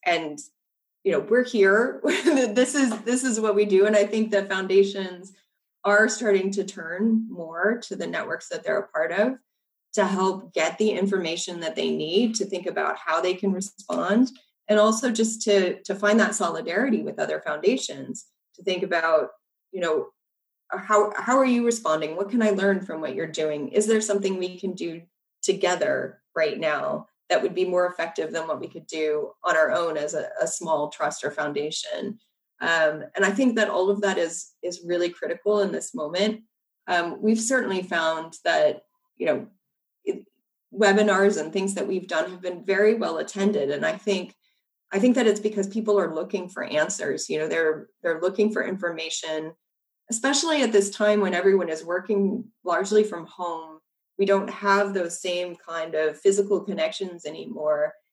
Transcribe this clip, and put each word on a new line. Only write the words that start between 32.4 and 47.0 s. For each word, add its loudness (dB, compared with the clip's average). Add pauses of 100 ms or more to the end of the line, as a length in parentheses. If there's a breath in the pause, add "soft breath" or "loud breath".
Um, 2 (100)
and 2
I 4
think 2
that 2
all 2
of 0
that 0
is, -4 (100)
is -8
really 0
critical -2
in 0
this -8
moment. -2 (480)
Um, -2
we've 4
certainly 0
found -2 (100)
that, 2 (340)
you -4
know, 0 (580)
it, -6 (520)
webinars 4
and -6
things -2
that -4
we've -4
done -2
have -14
been -10
very 4
well -4
attended. 0
And -4
I 0
think, -4 (580)
I 0
think 6
that 4
it's 2
because -2
people 0
are 0
looking -6
for -10
answers. -2